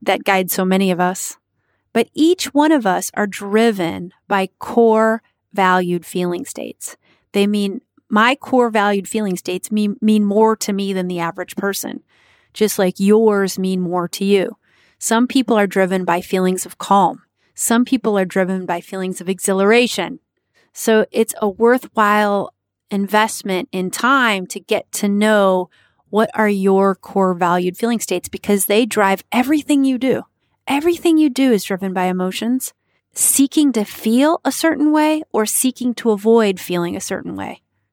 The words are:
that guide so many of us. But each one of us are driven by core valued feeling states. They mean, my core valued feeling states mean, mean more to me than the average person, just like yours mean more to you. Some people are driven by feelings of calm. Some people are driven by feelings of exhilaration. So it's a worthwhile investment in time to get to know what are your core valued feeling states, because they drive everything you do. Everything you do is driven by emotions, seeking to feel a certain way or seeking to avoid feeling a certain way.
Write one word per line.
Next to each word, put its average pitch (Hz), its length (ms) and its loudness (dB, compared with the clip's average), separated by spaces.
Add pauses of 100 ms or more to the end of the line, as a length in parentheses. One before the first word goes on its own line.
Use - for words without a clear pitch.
that - 240 -2
guide 185 260 0
so 190 140 -2
many 190 260 2
of 175 100 -2
us. 180 360 -4 (560)
But 233 220 0
each 330 400 0
one 302 180 4
of 240 140 2
us 185 260 -2
are 208 140 -2
driven 196 880 -2 (140)
by 190 220 -2 (100)
core 220 640 2 (300)
valued 180 540 0
feeling 175 400 -4
states. - 500 -14 (360)
They 202 140 2
mean, 202 360 -2 (260)
my 226 280 2
core 240 340 0
valued 202 360 0
feeling 202 300 -2
states - 340 -8
mean, 208 300 0
mean 214 240 4
more 214 320 4
to - 160 -4
me 196 220 -4
than 180 140 -4
the 180 100 -6
average 175 380 -8
person, - 460 -6 (520)
just - 240 0
like 185 200 0
yours 202 600 2
mean 190 220 -2
more 175 280 -2
to - 160 -6
you. 196 320 2 (440)
Some 240 280 0
people 247 280 0
are 202 120 2
driven 185 360 0
by 175 160 -2
feelings 185 460 -2
of - 120 -18
calm. - 440 2 (320)
Some 240 300 0
people 226 340 0
are 190 60 2
driven 185 420 -2
by 175 140 -6
feelings 185 400 -8
of 175 80 -8
exhilaration. 196 920 0 (540)
So 220 400 2
it's 220 280 -2
a 208 80 0
worthwhile 208 1040 0 (380)
investment 202 800 -2
in 185 180 -4
time 233 580 0
to - 100 -12
get - 340 -4
to - 160 -2
know 202 600 2 (400)
what 208 240 0
are 214 140 2
your 196 460 2
core 190 400 -2
valued 180 420 0
feeling 233 240 -2
states, - 280 -4
because 202 360 -2
they 220 220 2
drive 196 440 0
everything 277 540 0
you 262 140 0
do. 247 240 0 (440)
Everything 320 520 2
you 302 120 4
do 262 220 2
is 196 120 2
driven 190 280 -4
by 185 140 -2
emotions, 185 640 -2 (400)
seeking 277 600 2
to 214 120 0
feel 262 600 0
a 269 60 -2
certain 302 400 0
way 311 320 2 (100)
or 214 140 0
seeking 247 480 -4
to 233 160 -2
avoid 208 480 2
feeling 180 380 -4
a 185 40 -10
certain 180 360 -8
way. - 260 -12 (300)